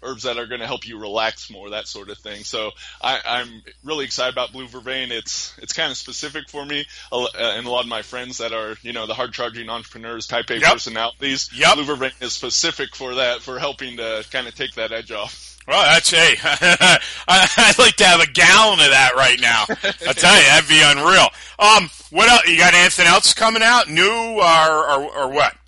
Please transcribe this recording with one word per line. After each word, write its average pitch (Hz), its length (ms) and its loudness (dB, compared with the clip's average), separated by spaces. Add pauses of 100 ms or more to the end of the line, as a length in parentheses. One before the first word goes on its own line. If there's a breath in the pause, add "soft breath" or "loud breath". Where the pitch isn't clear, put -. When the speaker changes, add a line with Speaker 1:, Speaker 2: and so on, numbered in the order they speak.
Speaker 1:
herbs 127 220 -14
that 123 160 -6
are 120 80 -10
gonna 117 200 -12
help 123 200 -10
you 117 120 -16
relax 107 520 -6
more, 101 200 -18
that 104 180 -12
sort 101 200 -16
of 101 100 -16
thing. 104 260 -18
So 107 260 -8 (320 loud breath)
I, 127 240 -4
I'm 120 360 -8 (200)
really 147 220 -8
excited 127 280 -6
about 123 200 -8
blue 131 160 -16
vervain. 127 420 -12
It's, - 480 -12
it's 113 140 -14
kinda 156 240 -6
specific 143 520 -14
for 147 160 -14
me, 147 220 -8 (260 loud breath)
a - 20 -12
l-, 123 200 -4
uh, 107 220 -4
and 120 100 -12
a 123 40 -8
lot 123 100 -4
of 120 80 -8
my 113 140 -8
friends 123 360 -14
that 113 140 -8
are, 110 300 -10
you 117 100 -14
know, 113 140 -10
the 110 80 -8
hard-charging 120 540 -10
entrepreneurs, 113 600 -14
type 120 220 -6
A 117 100 -4
Speaker 2:
Yep. 165 120 2
Speaker 1:
personalities. 131 800 -8
Speaker 2:
Yep. 151 220 2
Speaker 1:
Blue 147 100 -8
vervain 131 360 -6
is 123 120 -8
specific 135 600 -6
for 127 220 -10
that, 123 260 -2
for 127 160 -12
helping 131 400 -10
to 113 320 -8
kinda 123 220 -8
take 135 240 -10
that 110 160 -6
edge 113 180 -12
off. - 460 -14 (100)
Speaker 2:
Well, 170 160 0
that's, 165 280 2
hey, 165 280 4
<laughs> - 60 -12
I, 175 540 2 (280 loud breath)
I'd 190 520 4
like 240 180 4
to 208 80 2
have 175 160 6
a 156 100 2
gallon 180 500 4
of 147 100 4
that 135 260 4
right 127 240 2
now. 117 260 2
Speaker 1:
<laughs> - 20 -10
Speaker 2:
I 196 440 -6
tell 175 240 4
you, 175 60 6
that'd 147 260 4
be 156 140 4
unreal. 147 460 4 (300 loud breath)
Um, 208 320 6 (200)
what 202 180 2
else? 240 180 6
You 170 100 2
got 170 180 4
anything 180 320 4
else 180 280 4
coming 226 280 0
out, 233 260 4
new 165 200 2
or, 165 840 2
or, 143 260 -2
or 139 140 -2
what? 139 240 0 (140)